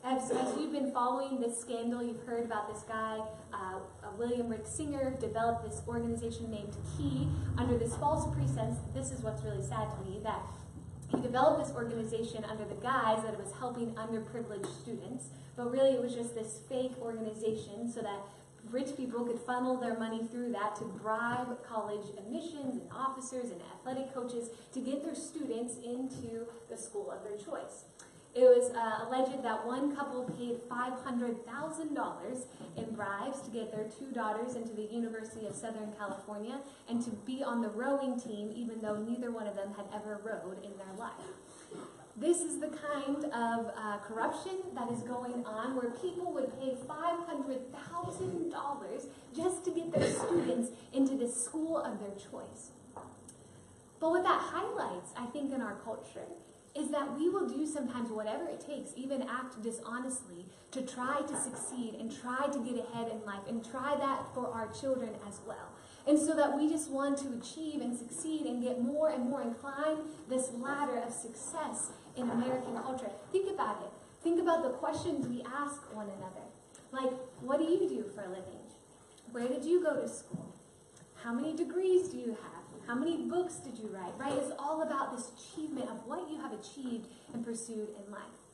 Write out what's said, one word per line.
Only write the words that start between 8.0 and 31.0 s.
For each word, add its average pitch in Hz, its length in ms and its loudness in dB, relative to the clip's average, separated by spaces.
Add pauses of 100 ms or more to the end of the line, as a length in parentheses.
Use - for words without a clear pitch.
pretense. - 440 2 (160)
This 135 180 -2
is - 100 -4
what's 220 220 -2
really 208 200 -2
sad 214 280 0
to 190 180 -4
me, 202 140 -4
that 214 180 0 (680)
he 240 120 4
developed 269 440 8
this 240 100 -4
organization 226 680 -2
under 214 200 -4
the 196 100 -4
guise 226 480 6
that 220 100 0
it 214 100 -4
was - 160 -6
helping 240 360 0
underprivileged 226 760 -2 (100)
students, 226 440 -6 (320)
but 240 140 0
really 269 200 10
it 240 100 6
was 240 120 0
just 233 220 -2
this 220 240 -6 (100)
fake 254 320 0
organization 220 880 -2
so 233 100 -4
that 202 200 -2 (480)
rich 262 260 0
people 233 300 0
could 233 140 0
funnel 254 360 2
their 233 220 0
money 226 240 0 (100)
through 240 200 -2
that 214 240 0
to 220 100 -4
bribe 226 640 0 (200)
college 208 380 -2 (120)
admissions 277 640 -4
and - 160 -10
officers 254 560 -2
and 170 80 -8 (140)
athletic 262 400 -4
coaches 240 360 -4 (220)
to 262 80 -4
get 277 240 0
their 330 120 -2
students 240 680 -4
into 240 600 -4 (240)
the - 80 -8
school - 340 -6
of - 120 -6
their 208 120 -6
choice. - 500 -8 (480)
It 247 100 10
was, 247 260 12
uh, 226 400 0
alleged 262 340 2
that 226 220 0
one 269 280 2
couple 247 300 -2 (140)
paid 240 320 -2
five 247 240 0 (100)